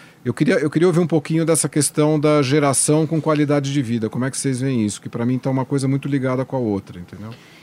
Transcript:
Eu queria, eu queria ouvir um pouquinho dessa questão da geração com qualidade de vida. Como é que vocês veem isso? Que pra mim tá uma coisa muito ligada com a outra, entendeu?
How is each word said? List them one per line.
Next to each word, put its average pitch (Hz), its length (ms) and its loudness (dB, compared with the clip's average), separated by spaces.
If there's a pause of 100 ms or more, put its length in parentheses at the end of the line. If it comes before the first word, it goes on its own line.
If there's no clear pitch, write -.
(240)
Eu 120 100 -2
queria, 156 220 2
eu 151 140 0
queria 156 180 2
ouvir 170 140 4
um 170 60 0
pouquinho 160 380 0
dessa 156 220 2
questão 151 500 2
da 151 240 4
geração 147 640 2
com 156 140 -2
qualidade 147 540 0
de 143 80 0
vida. 113 280 -2
Como 123 140 -4
é 131 80 -4
que - 60 -10
vocês 131 240 -4
veem 127 240 0
isso? 104 160 -4
Que - 80 -12
pra 117 160 -4
mim 127 120 0
tá 135 120 -4
uma 131 160 0
coisa 135 240 -2
muito 139 180 -2
ligada 131 380 -2
com 139 100 -8
a 131 40 -2
outra, 98 380 -4
entendeu? 95 340 -16 (320)